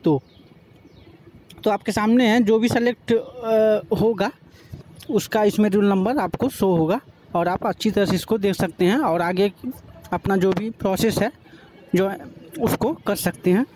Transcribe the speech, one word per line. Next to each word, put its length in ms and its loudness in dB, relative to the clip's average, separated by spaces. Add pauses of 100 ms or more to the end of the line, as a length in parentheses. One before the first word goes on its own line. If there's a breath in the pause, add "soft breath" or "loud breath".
तो। 180 2 (1400)
तो 60 2
आपके 220 -4
सामने 360 2
है 140 4
जो 160 4
भी 100 0
select, 440 -2
अ, 840 0
होगा 340 0 (800 loud breath)
उसका 340 0
इसमें 260 2
roll 180 2
number 280 0
आपको 320 -2
शो 280 0
होगा 240 0 (340)
और 140 0
आप 180 -4
अच्छी 240 -2
तरह 140 0
से 100 0
इसको 240 -2
देख 160 0
सकते 300 -2
हैं 140 2
और 240 0
आगे 300 0 (600)
अपना 240 0
जो 160 2
भी 180 -4
process 480 -2
है 140 0 (600 loud breath)
जो 140 2
है 100 -6 (420)
उसको 320 0
कर 240 -4
सकते 340 -2
हैं। 240 2